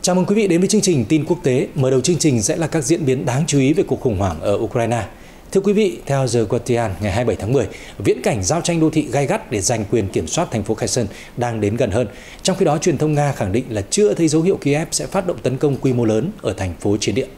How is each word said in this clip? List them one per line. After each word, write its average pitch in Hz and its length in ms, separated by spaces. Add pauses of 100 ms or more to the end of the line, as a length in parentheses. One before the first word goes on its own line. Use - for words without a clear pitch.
Chào 180 60
mừng 180 120
quý 202 80
vị 208 140
đến 170 120
với 190 80
chương 214 120
trình 156 280
Tin 156 160
Quốc 175 180
tế. 135 320
Mở 131 160
đầu 131 100
chương 160 180
trình 127 240
sẽ - 140
là 165 100
các 160 140
diễn 156 260
biến 131 180
đáng 135 220
chú 143 120
ý 135 140
về 165 100
cuộc - 180
khủng 110 180
hoảng 90 220
ở 101 140
Ukraine. 113 520 (460)
Thưa 190 80
quý 202 120
vị, 208 340
theo 135 200
The 117 160
Guardian 117 480 (100)
ngày 104 120
hai 117 120
mươi 110 120
bảy - 40
tháng 104 120
mười, 131 160 (300)
viễn 202 240
cảnh 143 200
giao 147 180
tranh 165 200
đô 156 100
thị 156 220
gay 139 140
gắt 202 240
để 107 100
giành 110 300
quyền 107 180
kiểm 90 180
soát 165 240
thành 110 120
phố 110 120
Kherson 117 320 (300)
đang 117 240
đến 104 160
gần 120 140
hơn. 123 180 (340)
Trong 185 140
khi 196 80
đó, 156 140
truyền 160 200
thông 151 160
Nga 147 180
khẳng 101 200
định 117 160
là 107 140
chưa 208 320
thấy 165 140
dấu 156 140
hiệu 190 140
Kiev 151 340
sẽ - 160
phát 190 200
động - 120
tấn 127 180
công 139 200
quy 131 160
mô 120 120
lớn 110 260 (120)
ở 107 100
thành 95 220
phố 104 220
chiến 104 180
địa. 127 120 (120)